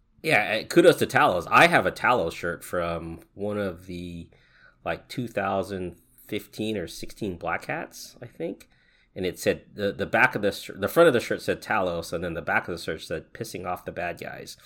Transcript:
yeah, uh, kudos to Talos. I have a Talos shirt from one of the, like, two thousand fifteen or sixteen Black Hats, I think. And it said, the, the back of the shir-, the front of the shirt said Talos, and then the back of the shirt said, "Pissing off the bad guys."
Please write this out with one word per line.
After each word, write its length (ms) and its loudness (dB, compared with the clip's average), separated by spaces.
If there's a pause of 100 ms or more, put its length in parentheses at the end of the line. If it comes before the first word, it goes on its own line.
(220)
yeah, 400 2
uh, 40 -10
kudos 340 8
to 60 2
Talos. 440 4
I 160 8
have 180 4
a 80 2
Talos 400 2
shirt 320 -6
from 560 -4 (140)
one 240 -4
of 260 -4
the, 460 -10 (560)
like, 220 -4
two 200 -6
thousand 680 -2 (300)
fifteen 520 -6
or 80 -6
sixteen 500 -8
Black 300 -6
Hats, 560 -10
I 60 -16
think. 420 -10 (440)
And 120 -4
it 120 -4
said, 260 0 (100)
the, 180 -2
the 140 -4
back 280 4
of 60 -2
the 120 0
shir-, 260 -12
the 100 -2
front 200 8
of 40 6
the 80 4
shirt 220 -4
said 180 -2
Talos, 540 -2
and 100 -4
then 80 -4
the 80 -6
back 260 0
of 80 -6
the 80 -10
shirt 200 -6
said, 320 -10
"Pissing 320 -10
off 180 -8
the 80 -8
bad 260 -6
guys." 480 -14